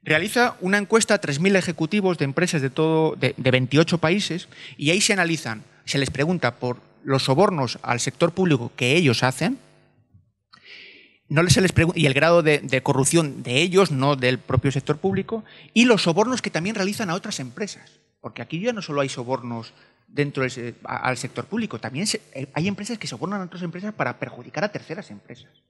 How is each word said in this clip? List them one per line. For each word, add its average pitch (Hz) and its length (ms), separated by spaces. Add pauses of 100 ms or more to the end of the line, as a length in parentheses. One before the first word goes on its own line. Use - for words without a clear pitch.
realiza 208 580
una 190 180
encuesta 214 380
a 196 60
tres 143 180
mil 196 160
ejecutivos 180 640
de 151 80
empresas 165 360
de 135 80
todo, 156 460
de, 127 220
de 123 140
veintiocho 135 460
países, 170 520 (280)
y 147 140
ahí 202 100
se 208 120
analizan, 165 500 (220)
se - 120
les 131 120
pregunta 147 460
por 123 260 (240)
los 135 180
sobornos 147 600
al 120 160
sector 170 340
público 147 420
que 127 200
ellos 143 280
hacen, 165 360 (1700)
no 160 200
se - 120
les 185 120
pregun-, 165 220
y 160 100
el 139 80
grado 165 300
de, 151 160
de 131 220
corrupción 135 600
de 123 180
ellos, 180 300
no 139 240
del 127 240
propio 131 320
sector 147 260
público, 196 480 (280)
y 233 120
los 233 180
sobornos 214 380
que 208 80
también 180 260
realizan 202 340
a 165 60
otras 208 240
empresas, 117 520 (280)
porque 117 220
aquí 156 180
ya 240 140
no 208 80
solo 147 200
hay 139 80
sobornos 120 640 (340)
dentro 143 360
del 123 80
se-, 120 240 (100)
a-, - 120
al 127 200
sector - 280
público, 202 340
también 135 280
se-, - 140 (120)
eh, 135 200
hay 170 160
empresas 208 280
que 160 100
sobornan 165 340
a 180 40
otras 175 180
empresas 180 300
para 127 240
perjudicar 123 460
a 208 80
terceras - 400
empresas. - 400 (180)